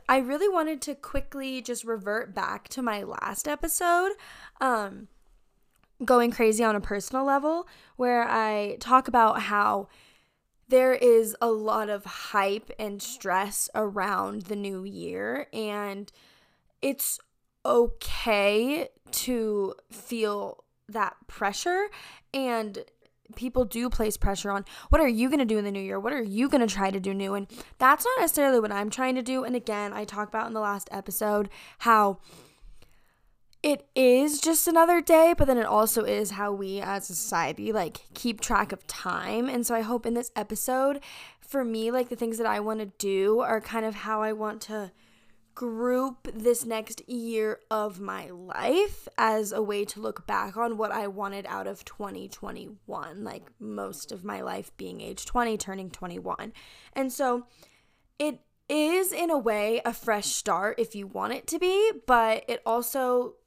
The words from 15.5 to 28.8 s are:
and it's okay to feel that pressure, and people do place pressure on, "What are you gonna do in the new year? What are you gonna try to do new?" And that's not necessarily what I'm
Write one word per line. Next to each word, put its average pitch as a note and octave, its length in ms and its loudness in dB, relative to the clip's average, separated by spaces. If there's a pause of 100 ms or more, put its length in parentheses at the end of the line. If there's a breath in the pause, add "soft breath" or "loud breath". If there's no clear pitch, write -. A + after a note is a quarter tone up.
and G#3 580 -8 (720 soft breath)
it's - 360 -2 (480)
okay G#3+ 1200 2 (220)
to G#3+ 640 -2 (160)
feel G#3 760 -4 (240)
that G#3 260 -2 (120)
pressure, F4+ 600 0 (460 loud breath)
and A#3 500 -2 (540)
people B3+ 260 0
do A#3 260 -2
place G#3+ 280 0
pressure G3+ 340 0
on, G3 140 -2 (240 loud breath)
"What D4+ 100 8
are D#4 80 6
you A#3+ 220 2
gonna C#4 160 4
do G#3+ 120 2
in G#3 60 0
the G3+ 80 -4
new G3 80 -6
year? G3 180 -6
What G#3+ 140 -2
are C#4+ 100 -2
you A3 280 0
gonna A#3+ 180 6
try G3 240 0
to G3 80 -2
do G3 140 -4
new?" G3 200 -4
And G3+ 140 -6 (300 loud breath)
that's C#4 260 6
not B4+ 160 2
necessarily C#4 400 4
what G#3+ 120 0
I'm G#3 180 -2